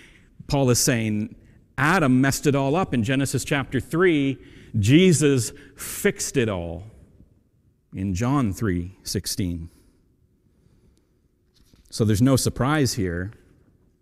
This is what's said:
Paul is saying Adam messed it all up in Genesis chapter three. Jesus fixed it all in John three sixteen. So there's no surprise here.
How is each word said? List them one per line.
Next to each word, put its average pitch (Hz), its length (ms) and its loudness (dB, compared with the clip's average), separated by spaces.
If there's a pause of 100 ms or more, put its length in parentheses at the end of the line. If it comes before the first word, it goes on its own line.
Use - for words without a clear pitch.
(460)
Paul 139 240 0
is 120 80 2
saying 110 560 -2 (440)
Adam 143 420 2
messed 135 260 0
it 139 80 4
all 139 220 0
up 190 160 -2
in 123 100 0
Genesis 131 420 -2
chapter 135 360 -4
three. 156 580 0 (400)
Jesus 143 720 4 (240)
fixed - 600 -4
it 117 120 0
all 87 360 -6 (1080)
in 98 200 -4
John 120 380 0
three 90 500 -4
sixteen. 85 680 -6 (2250)
So - 140 -2
there's 107 180 2
no 131 140 6
surprise 131 580 0
here. 92 380 -6 (680)